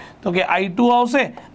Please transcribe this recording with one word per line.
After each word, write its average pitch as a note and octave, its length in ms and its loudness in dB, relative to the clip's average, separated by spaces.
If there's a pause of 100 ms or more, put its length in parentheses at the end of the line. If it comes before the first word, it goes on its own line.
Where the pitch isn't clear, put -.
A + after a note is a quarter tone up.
(220)
તો F3+ 100 -2
કે F3+ 100 0
આઈ F#3+ 260 0
ટુ A#3 220 2
આવશે, A#3+ 420 0 (220)